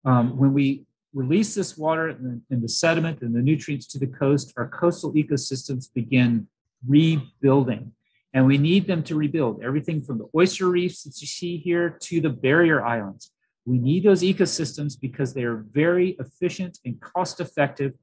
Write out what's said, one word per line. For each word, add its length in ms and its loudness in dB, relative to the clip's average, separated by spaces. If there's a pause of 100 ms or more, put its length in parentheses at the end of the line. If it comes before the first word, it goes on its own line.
Um, 320 2
when 160 4
we 320 0 (280)
release 420 0
this 240 -6
water 300 -2
and, 420 -10
and 120 -2
the 60 -6
sediment 540 -2
and 120 -4
the 80 0
nutrients 440 -2
to 120 -12
the 80 -2
coast, 500 0
our 100 -6
coastal 460 -2
ecosystems 840 -4
begin 540 0 (380)
rebuilding. 1040 2 (420)
And 120 6
we 120 6
need 280 4
them 180 0
to 100 -6
rebuild 480 0
everything 400 -2
from 160 -8
the 160 -10
oyster 340 2
reefs 360 -2
that 160 -16
you 60 -14
see 320 -8
here 440 -2
to 180 -2
the 100 0
barrier 540 4
islands. 460 -4 (360)
We 120 0
need 260 0
those 180 6
ecosystems 800 -2
because 320 -4
they 120 -6
are 260 -6
very 480 2
efficient 680 -6
and 160 -8
cost-effective 920 -4 (100)